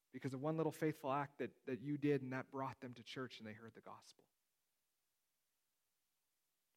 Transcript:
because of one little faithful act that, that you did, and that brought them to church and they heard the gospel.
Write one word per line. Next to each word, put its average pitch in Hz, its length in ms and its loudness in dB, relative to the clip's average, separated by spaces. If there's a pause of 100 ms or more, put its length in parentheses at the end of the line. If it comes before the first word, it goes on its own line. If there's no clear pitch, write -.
(120)
because 131 240 -2
of 127 60 -4
one 156 140 2
little 160 160 4
faithful 151 400 2
act 139 280 0
that, 120 100 0 (160)
that 127 160 -2
you 147 160 0
did, 143 240 6
and 127 120 -4
that 127 180 -4
brought 135 300 -4
them 123 120 -10
to 117 80 -16
church - 380 -6
and 113 80 -8
they 107 60 -6
heard 113 200 -14
the 101 80 -18
gospel. - 420 -16 (2500)